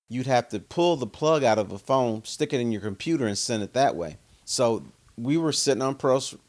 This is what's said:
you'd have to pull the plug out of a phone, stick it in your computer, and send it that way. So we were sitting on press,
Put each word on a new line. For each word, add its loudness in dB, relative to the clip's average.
you'd -6
have 2
to -6
pull 0
the -4
plug 0
out 6
of 0
a -10
phone, 0
stick -4
it 2
in 0
your -2
computer, -2
and 0
send -2
it -10
that 2
way. -8
So 0
we 0
were 0
sitting 0
on -2
press, 0